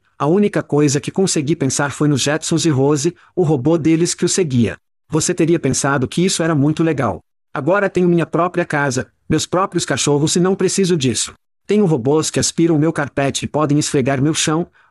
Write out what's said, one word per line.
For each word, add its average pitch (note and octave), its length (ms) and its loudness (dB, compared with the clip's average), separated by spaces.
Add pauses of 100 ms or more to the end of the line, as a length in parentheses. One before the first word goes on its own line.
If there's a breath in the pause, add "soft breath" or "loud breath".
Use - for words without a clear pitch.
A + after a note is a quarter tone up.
(180)
a C#3 80 -2
única F#3+ 360 2
coisa C#3+ 380 2
que - 100 -8
consegui E3 460 0
pensar C#3 340 -2
foi D3 180 0
nos C#3 120 2
Jetsons D#3 460 -2
e D#3+ 40 4
Rose, C#3+ 460 0 (180 soft breath)
o F3+ 80 0
robô D#3 360 2
deles D#3+ 360 0
que - 100 -2
o F3 40 0
seguia. B2+ 480 0 (320)
Você D#3+ 240 -2
teria E3+ 260 2
pensado C3+ 480 -2
que E3 180 0
isso F3+ 180 -2
era E3 120 0
muito D3+ 280 0
legal. C3 380 -2 (340)
Agora F3+ 340 0
tenho F3+ 180 0
minha E3+ 200 2
própria F3 400 -2
casa, C#3 440 -2 (180)
meus D#3 180 -2
próprios F3+ 400 -2
cachorros D3 500 0
e F3+ 40 4
não F#3 140 2
preciso F#3 400 0
disso. B2+ 380 -2 (340)
Tenho G#3 200 2
robôs D3+ 440 0
que - 80 -4
aspiram E3 400 2
meu D#3 140 2
carpete C#3 540 -4
e - 20 -14
podem D3 300 0
esfregar C#3 420 0
meu D3+ 140 0
chão, D#3+ 360 -2 (200 soft breath)